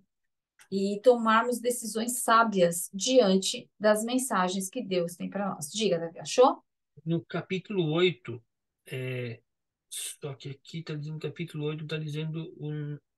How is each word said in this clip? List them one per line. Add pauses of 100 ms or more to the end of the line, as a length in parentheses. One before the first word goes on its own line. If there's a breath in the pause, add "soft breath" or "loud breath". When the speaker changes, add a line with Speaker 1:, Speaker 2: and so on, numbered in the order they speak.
(720)
Speaker 1:
e
tomarmos
decisões
sábias
diante (100)
das
mensagens
que
Deus
tem
pra
nós.
Diga,
Davi,
achou? (400)
Speaker 2:
No
capítulo
oito, (440)
é, (480)
só
que
aqui
tá
dizendo,
capítulo
oito,
tá
dizendo
um, (200)